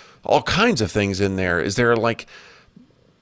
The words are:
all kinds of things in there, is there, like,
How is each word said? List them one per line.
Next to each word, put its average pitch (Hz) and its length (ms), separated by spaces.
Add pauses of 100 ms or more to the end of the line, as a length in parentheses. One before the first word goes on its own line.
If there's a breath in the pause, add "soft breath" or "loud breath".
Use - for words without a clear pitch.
(240 loud breath)
all 143 200
kinds 202 380
of 98 100
things 98 280
in 95 160
there, 90 240
is 92 180
there, 120 180
like, 113 320 (960 soft breath)